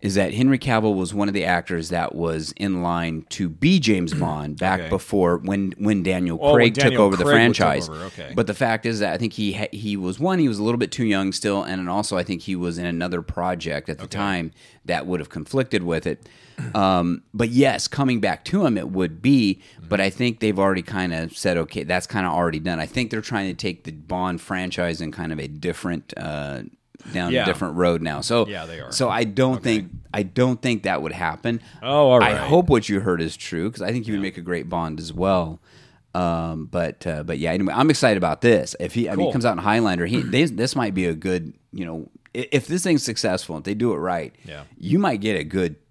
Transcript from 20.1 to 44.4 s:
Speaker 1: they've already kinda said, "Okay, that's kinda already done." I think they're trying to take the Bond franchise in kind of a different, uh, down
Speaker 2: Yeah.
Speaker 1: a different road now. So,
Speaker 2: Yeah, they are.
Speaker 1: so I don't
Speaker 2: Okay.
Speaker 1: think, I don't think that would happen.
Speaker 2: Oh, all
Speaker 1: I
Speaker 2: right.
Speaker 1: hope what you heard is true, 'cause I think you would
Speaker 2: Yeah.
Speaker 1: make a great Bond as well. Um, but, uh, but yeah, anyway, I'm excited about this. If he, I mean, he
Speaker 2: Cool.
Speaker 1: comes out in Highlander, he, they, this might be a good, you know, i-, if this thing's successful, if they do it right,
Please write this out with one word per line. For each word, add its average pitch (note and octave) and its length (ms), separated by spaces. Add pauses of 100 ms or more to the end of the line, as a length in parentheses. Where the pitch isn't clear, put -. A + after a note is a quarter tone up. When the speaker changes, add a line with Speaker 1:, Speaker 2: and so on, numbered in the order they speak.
Speaker 1:
they've G#2+ 200
already F#2+ 240
kinda E2+ 520
said, F2+ 220
"Okay, D#2+ 260
that's F2 240
kinda F#2 240
already E2 300
done." E2 180
I D#2 80
think A#2+ 240
they're A2 100
trying G2+ 280
to F2+ 60
take F2+ 280
the E2 80
Bond F2 500
franchise F2+ 600
in D#2+ 100
kind D#2+ 220
of D2+ 80
a C#2+ 80
different, E2 680
uh, C#2+ 460 (500)
down F2 200
Speaker 2:
Yeah. B2+ 100
Speaker 1:
a G2 40
different F2+ 280
road E2+ 280
now. D2+ 180
So, A2+ 260
Speaker 2:
Yeah, F2+ 200
they E2 120
are. B1+ 140
Speaker 1:
so C3 180
I A#2 140
don't B2+ 320
Speaker 2:
Okay. - 60 (160)
Speaker 1:
think, F2+ 120 (240)
I G#2 80
don't B2 400
think A#2+ 220
that F2 180
would D#2 80
happen. F2 500 (220)
Speaker 2:
Oh, C#3 300
all B2 100
Speaker 1:
I A2 120
Speaker 2:
right. - 20
Speaker 1:
hope F3 320
what B2 200
you G2 120
heard F2+ 200
is D#2+ 160
true, F2 320
'cause A#2 140
I F2+ 80
think A#2 160
you A2 60
would G2+ 80
Speaker 2:
Yeah. - 20
Speaker 1:
make F#2+ 160
a - 40
great E2+ 260
Bond E2 320
as D#2+ 120
well. F2 480 (540)
Um, E2 560
but, E2+ 340
uh, D2+ 200
but E2 160
yeah, E2 100
anyway, F#2 260
I'm C#3+ 140
excited B2+ 260
about E2+ 260
this. A2 360
If F2+ 160
he, A2+ 140
I E2 40
mean, G2 80
he - 40
Speaker 2:
Cool. C#3 80
Speaker 1:
comes A2+ 120
out A2 120
in E2 80
Highlander, G#2 420
he, A2 160
they, B2+ 220
this A#2+ 320
might A2+ 180
be F#2 120
a E2+ 80
good, E2+ 380 (200)
you F#2+ 120
know, E2 240 (240)
i-, B2 200
if C3+ 160
this F3 160
thing's E3 180
successful, F#2 560
if D2+ 60
they G2 100
do A2+ 180
it F2+ 40
right, E2 360 (120)